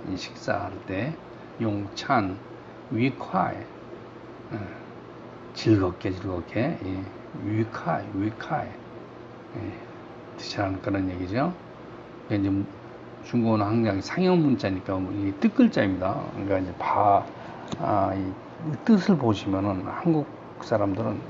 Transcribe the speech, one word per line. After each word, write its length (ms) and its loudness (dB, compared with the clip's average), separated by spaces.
이 60 -4
식사할 520 -4
때. 280 -2
용찬, 760 0
위콰이. 680 2
어, 60 -4
즐겁게, 580 4
즐겁게. 720 -2
예, 180 -4
위콰이, 600 0
위콰이. 520 -2
예, 160 -6
드시라는 460 -2
그런 260 0
얘기죠. 420 0
이게 100 0
이제 280 2
중국어는 400 4
항상 380 4
상형 400 4
문자니까 560 2
뭐 120 -2
이게 300 0
뜻글자입니다. 800 4
그러니까 240 2
이제 200 -2
바-, 460 6
아, 360 2
이 680 -4
뜻을 320 8
보시면은 680 2
한국 580 0
사람들은 680 0